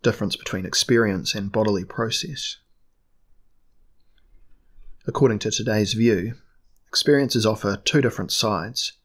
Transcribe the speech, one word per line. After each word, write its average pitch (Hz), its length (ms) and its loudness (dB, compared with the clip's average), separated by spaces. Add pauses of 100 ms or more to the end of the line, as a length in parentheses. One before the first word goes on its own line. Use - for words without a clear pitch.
Difference 107 340 0
between - 320 -6
experience 110 640 2
and 101 180 -6
bodily 104 320 2
process. - 760 -6 (2500)
According 117 320 4
to 110 100 -2
today's 107 440 0
view, 110 420 2 (520)
experiences 139 560 2
offer 104 340 0
two - 240 2
different 104 300 -2
sides 107 600 -2 (140)